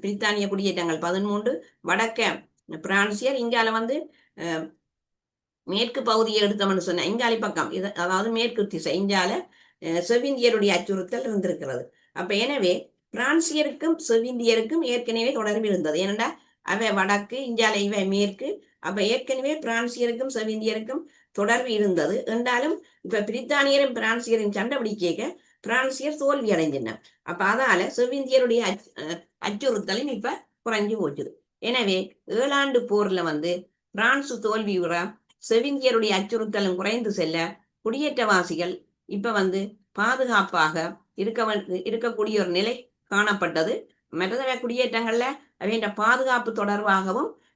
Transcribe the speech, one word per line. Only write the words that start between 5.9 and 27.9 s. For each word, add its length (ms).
பகுதியை 380
எடுத்தோம்னு 380
சொன்னா, 240
இங்காலி 360
பக்கம் 340
இது, 220
அதாவது 360
மேற்கு 360
திசை, 280
இங்கால, 380
அஹ், 200
செவ்விந்தியருடைய 680
அச்சுறுத்தல் 540
இருந்திருக்கிறது. 600
அப்ப 180
எனவே 380
பிரான்சியருக்கும் 840
செவ்விந்தியருக்கும் 840
ஏற்கனவே 500
தொடர்பு 340
இருந்தது. 320
ஏனென்றா 300
அவை 260
வடக்கு, 520
இங்கால 320
இவை 300
மேற்கு. 420
அப்ப 220
ஏற்கனவே 560
பிரான்சியருக்கும் 760
செவ்விந்தியருக்கும் 680
தொடர்பு 360
இருந்தது. 520
என்றாலும் 520
இப்ப 180
பிரித்தானியரும் 720
பிரான்சியரும் 580
சண்டை 260
பிடிக்க 460
பிரான்சியர் 560
தோல்வி 340
அடைஞ்சினர். 480
அப்ப 180
அதால 360